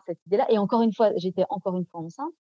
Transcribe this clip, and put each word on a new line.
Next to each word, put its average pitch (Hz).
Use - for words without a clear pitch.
cette 170
idée-là. 202
Et 220
encore 226
une 220
fois, 208
j'étais 180
encore 185
une 180
fois 170
enceinte, 269